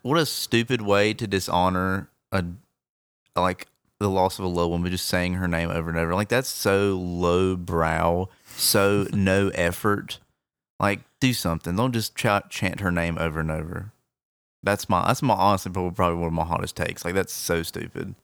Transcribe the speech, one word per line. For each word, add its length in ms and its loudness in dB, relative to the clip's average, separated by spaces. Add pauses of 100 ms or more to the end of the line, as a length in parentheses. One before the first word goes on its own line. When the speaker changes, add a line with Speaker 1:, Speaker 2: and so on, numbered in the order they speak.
Speaker 1:
what 160 0
a 80 2
stupid 560 -2
way 320 4
to 120 -4
dishonor 840 0 (220)
a, 140 0 (880)
like, 320 0 (320)
the 100 0
loss 300 2
of 60 -4
a 40 0
loved 220 2
one, 120 0
but 100 -2
just 160 -4
saying 260 0
her 140 -2
name 220 0
over 200 -4
and 80 -2
over. 160 0
Like, 140 0
that's 200 0
so 480 2
low 600 2
brow, 720 0 (280)
so 520 2
Speaker 2:
<laughs> 40 -6
Speaker 1:
no 360 2
effort. 720 -2 (580)
Like, 220 0 (180)
do 140 2
something. 420 -4
Don't 180 0
just 220 -4
ch-, 360 0
chant 300 -4
her 120 0
name 260 0
over 220 -2
and 100 -2
over. 400 -6 (720)
That's 280 0
my, 160 2
that's 160 0
my, 120 2
honestly, 380 2
probably, 200 -2
probably 260 0
one 100 0
of 60 -2
my 100 -2
hottest 320 -4
takes. 260 -6
Like, 120 -4
that's 180 -2
so 300 -2
stupid. 600 -10